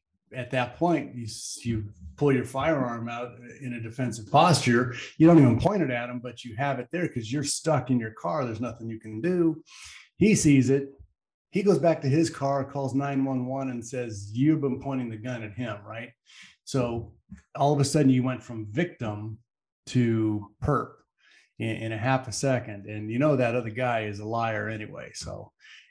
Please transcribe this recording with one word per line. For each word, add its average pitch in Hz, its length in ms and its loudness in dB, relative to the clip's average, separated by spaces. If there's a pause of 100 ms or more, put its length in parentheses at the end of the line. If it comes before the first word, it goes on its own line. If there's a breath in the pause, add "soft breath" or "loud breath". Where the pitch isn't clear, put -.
(320)
at 120 180 -10
that 123 240 -4
point, 165 400 -2
you, 120 80 -10
s-, - 400 -12
you 110 220 -4 (320)
pull 143 160 4
your 123 100 0
firearm 131 640 -2
out 120 220 -8 (320)
in 123 120 -10
a 120 60 -8
defensive 113 500 -6
posture. 127 640 6 (220 loud breath)
You 160 100 8
don't 170 100 12
even 117 220 8
point 180 240 2
it 131 80 -2
at 120 180 -4
him, 123 100 -8
but 120 240 -14
you 117 120 -12
have 139 240 -2
it 120 120 -8
there 170 160 -2
'cause 110 240 -6
you're 147 120 -2
stuck 139 480 0
in 123 80 4
your 110 120 -6
car. 160 320 -4
There's 110 160 -6
nothing 113 300 -8
you 110 100 -10
can 110 220 -10
do. 170 420 0 (540 loud breath)
He 202 180 6
sees 135 340 6
it. 139 200 2 (640)
He 196 120 0
goes 190 160 4
back 160 220 2
to 143 80 0
his 160 200 4
car, 139 360 -2
calls 135 280 -6
nine 139 300 0
one 131 220 -2
one 135 240 -6
and 120 160 -10
says, 107 480 -8
"You've 143 260 4
been 127 220 -2
pointing 131 280 -6
the 110 60 -10
gun 113 280 -8
at 104 100 -12
him," 110 240 -6 (100)
right? 117 220 -14 (560 loud breath)
So 117 480 -4 (420)
all 143 160 2
of 143 80 2
a 139 60 4
sudden 147 240 4
you 127 140 4
went 127 200 -4
from 110 260 -10
victim 107 680 -4 (500)
to 110 720 0
perp 131 280 0 (720 soft breath)
in, 113 180 -4
in 113 160 -6
a 107 40 -6
half 131 300 -2
a 101 60 -10
second. 107 540 -4
And 107 220 -8
you 117 80 -4
know 143 200 2
that 117 180 0
other 117 140 -4
guy 120 320 -2
is 104 180 -6
a 107 60 -10
liar 110 420 -4
anyway. - 460 -10
So - 400 -14 (380 loud breath)